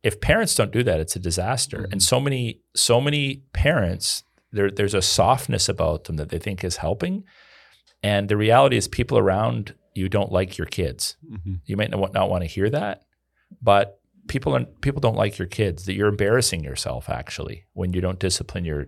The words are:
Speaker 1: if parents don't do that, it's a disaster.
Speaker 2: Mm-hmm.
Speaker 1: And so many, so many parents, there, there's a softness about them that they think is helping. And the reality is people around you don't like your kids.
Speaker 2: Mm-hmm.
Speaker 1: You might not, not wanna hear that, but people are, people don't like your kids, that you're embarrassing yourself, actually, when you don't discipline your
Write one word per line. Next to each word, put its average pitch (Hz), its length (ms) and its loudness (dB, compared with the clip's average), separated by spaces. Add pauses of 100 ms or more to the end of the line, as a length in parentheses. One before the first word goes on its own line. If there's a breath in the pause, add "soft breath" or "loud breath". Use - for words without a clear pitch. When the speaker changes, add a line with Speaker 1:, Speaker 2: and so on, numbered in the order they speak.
Speaker 1:
if - 180 0
parents 202 340 0
don't 104 160 2
do 117 120 0
that, 90 180 2
it's - 160 -6
a - 20 -6
disaster. 92 600 -4
Speaker 2:
Mm-hmm. 95 140 -8
Speaker 1:
And 95 100 -2
so 127 180 4
many, 131 400 -2 (140)
so 120 260 4
many 139 420 -2 (120)
parents, 98 680 0 (280)
there, 101 180 2
there's 101 240 0
a 98 80 2
softness 110 680 2
about 82 340 -2
them 82 120 -6
that 76 120 -6
they 85 100 -6
think 92 240 -6
is 90 140 -4
helping. 180 480 -4 (800 soft breath)
And 101 260 0
the 104 80 2
reality 120 400 6
is 104 120 0
people - 300 0
around 104 560 0 (200)
you 95 160 -2
don't 101 200 0
like 92 280 0
your 82 80 -4
kids. - 500 -4 (120)
Speaker 2:
Mm-hmm. 98 260 -8 (100)
Speaker 1:
You 98 140 -4
might 107 120 0
not, 98 220 -2
not 98 180 2
wanna 90 140 0
hear 92 260 0
that, 123 340 -4 (580)
but 101 360 4 (300)
people 139 260 -2
are, 123 120 0 (160)
people 139 180 0
don't 117 160 2
like 104 220 0
your 90 100 -4
kids, 92 380 -2
that 98 80 -2
you're 101 140 4
embarrassing 101 540 2
yourself, 64 460 -8
actually, - 640 -8
when 92 220 -4
you 90 80 0
don't 90 160 -2
discipline 90 480 -4
your 73 220 -4